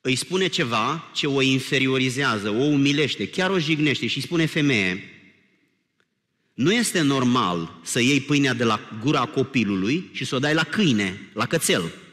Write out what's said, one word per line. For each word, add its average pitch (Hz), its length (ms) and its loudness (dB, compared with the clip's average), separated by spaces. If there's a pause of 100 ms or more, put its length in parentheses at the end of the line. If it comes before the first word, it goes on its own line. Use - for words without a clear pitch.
îi 131 140 0
spune 185 320 -2
ceva 131 680 -2
ce - 120 -2
o 139 160 2
inferiorizează, 131 1080 0
o 113 140 0
umilește, 143 640 2
chiar 185 220 -2
o 190 80 2
jignește 147 480 0
și - 100 -4
îi 139 60 -6
spune: 165 240 0
„Femeie, 113 560 0 (1500)
nu 147 180 2
este 220 280 0
normal 123 840 0
să - 160 -2
iei 135 200 4
pâinea 139 340 0
de 120 100 -2
la 110 360 -2
gura 139 240 0
copilului 117 880 -2
și - 120 -8
să 131 100 -6
o 127 40 0
dai 147 160 0
la 160 100 2
câine, 104 720 0
la 110 120 -2
cățel. 101 460 -2 (200)